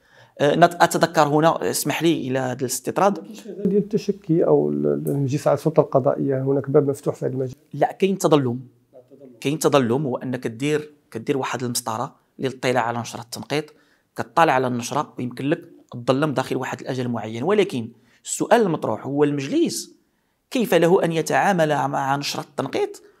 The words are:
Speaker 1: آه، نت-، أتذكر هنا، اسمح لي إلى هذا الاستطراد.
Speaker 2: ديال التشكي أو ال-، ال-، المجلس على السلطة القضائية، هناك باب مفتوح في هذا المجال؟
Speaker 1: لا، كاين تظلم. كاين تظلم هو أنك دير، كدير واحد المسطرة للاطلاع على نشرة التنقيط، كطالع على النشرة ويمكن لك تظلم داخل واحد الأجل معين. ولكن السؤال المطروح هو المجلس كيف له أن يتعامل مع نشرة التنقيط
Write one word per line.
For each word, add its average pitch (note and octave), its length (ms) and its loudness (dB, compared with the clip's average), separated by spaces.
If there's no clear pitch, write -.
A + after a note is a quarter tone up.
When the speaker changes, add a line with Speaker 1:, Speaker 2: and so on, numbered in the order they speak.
Speaker 1:
آه، C#3+ 160 4
نت-، E3+ 280 6
أتذكر E3 440 2
هنا، D3+ 420 2
اسمح C#3+ 340 -4
لي D#3+ 240 0
إلى C3 120 -2
هذا B2+ 220 -4
الاستطراد. F3 680 -2
Speaker 2:
ديال F#3+ 120 2
التشكي G3 680 0
أو D3 240 4
ال-، D3 160 -2
ال-، D3 240 0
المجلس C#3+ 380 0
على C#3+ 100 4
السلطة D#3 240 2
القضائية، C#3 600 0
هناك C#3 280 -2
باب C#3+ 200 4
مفتوح - 260 -4
في C#3+ 100 -8
هذا C3 80 -4
المجال؟ B2+ 220 -6
Speaker 1:
لا، D3 180 -2
كاين F#3+ 260 0
تظلم. C3 420 2
كاين D3 180 -2
تظلم C#3 460 4
هو B2 120 -2
أنك B2 300 -6
دير، C#3+ 460 -4
كدير A#2+ 260 -4
واحد B2+ 260 -4
المسطرة A#2+ 520 -4
للاطلاع B2+ 440 0
على A#2 160 -2
نشرة A#2 220 -10
التنقيط، C#3 520 -8
كطالع D#3+ 380 2
على C3 140 2
النشرة B2+ 500 -4
ويمكن B2+ 320 -4
لك E3+ 120 0
تظلم C3 420 0
داخل C3 240 -2
واحد C3 240 -6
الأجل B2+ 260 -4
معين. A2+ 360 -6
ولكن F#3 460 0
السؤال - 360 2
المطروح C3+ 440 -2
هو C#3+ 180 0
المجلس D3 680 -2
كيف G#3+ 220 0
له E3+ 300 4
أن E3 80 0
يتعامل D#3 580 2
مع C#3 460 -2
نشرة C#3+ 260 -6
التنقيط - 600 -6